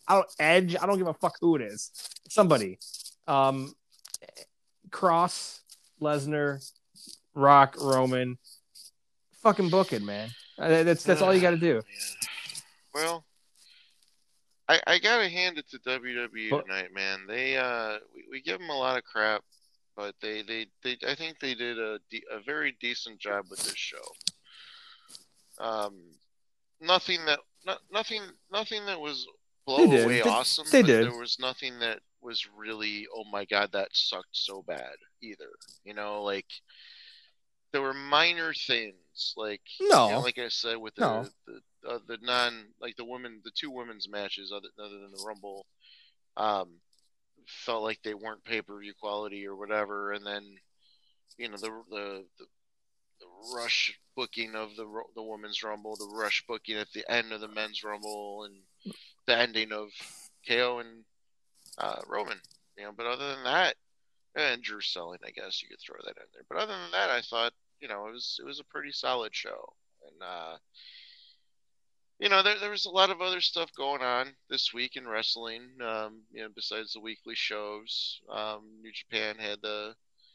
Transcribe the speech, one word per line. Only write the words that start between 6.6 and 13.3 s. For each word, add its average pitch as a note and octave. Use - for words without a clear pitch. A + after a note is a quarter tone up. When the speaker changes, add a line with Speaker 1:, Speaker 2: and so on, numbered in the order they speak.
Speaker 1:
Rock, C#3
Roman. B2+
Fucking G3
book F#3
it, A2
man. G#2
Uh, D#3+
that's, E3+
that's F3
all F#3+
you F#3
Speaker 2:
<sighs> -
Speaker 1:
gotta F3
do. D#3+
Speaker 2:
Yeah. -
Well, E3